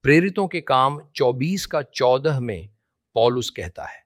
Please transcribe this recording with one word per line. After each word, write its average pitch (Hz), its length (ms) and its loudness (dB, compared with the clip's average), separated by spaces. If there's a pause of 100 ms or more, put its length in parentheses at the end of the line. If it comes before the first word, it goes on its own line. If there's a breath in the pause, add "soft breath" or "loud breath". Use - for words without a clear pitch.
प्रेरितों 175 460 2
के 170 120 -6
काम 139 400 2 (160)
चौबीस 139 500 -2
का 151 160 -4
चौदह 131 580 0
में 101 280 -8 (460)
पौलुस 120 360 2
कहता 85 340 -12
है - 220 -18